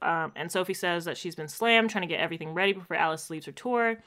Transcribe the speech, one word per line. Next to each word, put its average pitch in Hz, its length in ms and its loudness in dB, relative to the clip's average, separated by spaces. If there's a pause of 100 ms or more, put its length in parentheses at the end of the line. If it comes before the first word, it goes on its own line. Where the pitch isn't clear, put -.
um, 165 320 0
and 165 160 -6
Sophie 185 240 0
says 175 300 0
that 165 140 -4
she's 165 180 -8
been 156 120 -8
slammed 226 420 4
trying 208 120 -2
to 170 60 -4
get 160 120 -2
everything 165 340 -2
ready 196 180 4
before 180 240 -4
Alice 160 340 0
leaves 156 160 -8
her 208 60 -10
tour. 240 380 0
And 226 160 -4